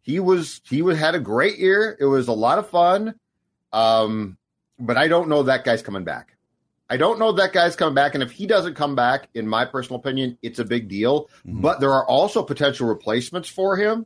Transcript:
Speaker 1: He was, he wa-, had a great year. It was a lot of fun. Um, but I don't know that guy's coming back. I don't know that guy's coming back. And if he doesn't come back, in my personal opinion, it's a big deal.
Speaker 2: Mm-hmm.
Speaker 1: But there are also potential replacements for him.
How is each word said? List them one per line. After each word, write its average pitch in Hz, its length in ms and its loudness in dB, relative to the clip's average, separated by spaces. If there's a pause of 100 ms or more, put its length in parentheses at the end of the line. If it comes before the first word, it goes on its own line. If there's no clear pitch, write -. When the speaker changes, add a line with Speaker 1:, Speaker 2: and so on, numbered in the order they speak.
Speaker 1:
He 151 200 -4
was, 180 440 0
he 143 180 -2
wa-, 180 120 2
had 156 200 0
a 170 60 -2
great 127 380 -2
year. 202 400 2
It 139 80 0
was 131 220 2
a 120 40 0
lot 117 260 2
of 208 100 -6
fun. 185 460 2 (580)
Um, 110 640 2 (420)
but 123 180 -2
I 147 120 2
don't 170 200 2
know 147 160 2
that 127 200 0
guy's 113 180 0
coming 98 220 -8
back. 78 320 -10 (540)
I 123 80 -4
don't 202 200 2
know 220 140 2
that 190 220 2
guy's 170 220 2
coming 160 180 0
back. 143 200 2
And 139 80 -2
if 120 100 -8
he 202 140 -10
doesn't 175 280 0
come 143 220 -4
back, 127 380 0
in 110 120 -6
my 110 180 0
personal 127 360 -10
opinion, 131 420 -6
it's 120 160 -12
a 120 60 -2
big 110 240 -4
deal. 117 360 0 (220)
Speaker 2:
Mm-hmm. - 160 -10
Speaker 1:
But 160 180 0
there 139 120 4
are 135 140 2
also 185 360 2
potential 139 460 -2
replacements 120 600 -4
for 190 280 0
him. 220 300 0